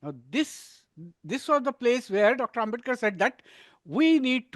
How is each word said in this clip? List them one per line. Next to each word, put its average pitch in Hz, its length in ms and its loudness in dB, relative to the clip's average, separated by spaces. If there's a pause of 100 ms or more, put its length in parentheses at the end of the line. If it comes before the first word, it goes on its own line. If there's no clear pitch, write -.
Now, 143 100 -10 (180)
this, - 520 -6 (420)
this 202 240 -8
was 285 140 2
the 262 100 -2
place 247 380 -2
where 208 240 4
Doctor 247 260 -4
Ambedkar 233 380 -4
said 208 200 -2
that - 220 0 (500)
we 320 280 4
need 254 240 0 (140)